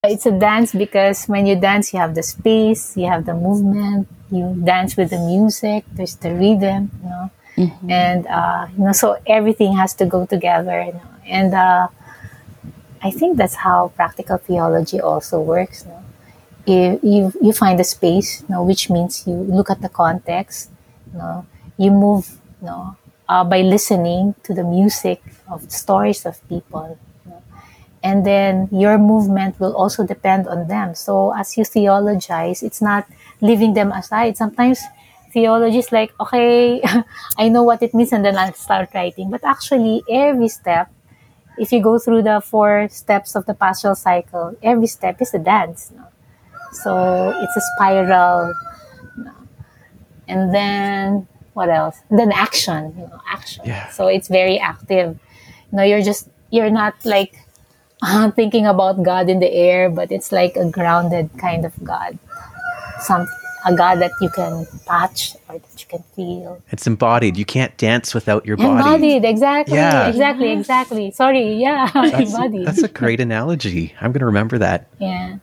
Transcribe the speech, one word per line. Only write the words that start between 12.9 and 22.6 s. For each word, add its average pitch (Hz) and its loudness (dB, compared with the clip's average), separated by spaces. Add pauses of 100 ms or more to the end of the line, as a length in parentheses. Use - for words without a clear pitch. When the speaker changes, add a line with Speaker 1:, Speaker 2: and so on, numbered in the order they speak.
Speaker 1:
I 196 -2
think 320 0
that's 190 0
how 180 2
practical 180 -4
theology 165 -2
also 160 -2
works, 170 -4
no? 170 -20 (680)
You, 180 4
you, 202 4 (100)
you 220 6
find 190 4
the 180 2
space, - 0
you 196 -6
know, 180 -2
which 185 0
means 175 -2
you 180 -4
look 190 0
at 190 -4
the 190 -8
context, 175 -4 (420)
you 180 -14
know. 170 -10 (320)
You 196 4
move, 202 2 (220)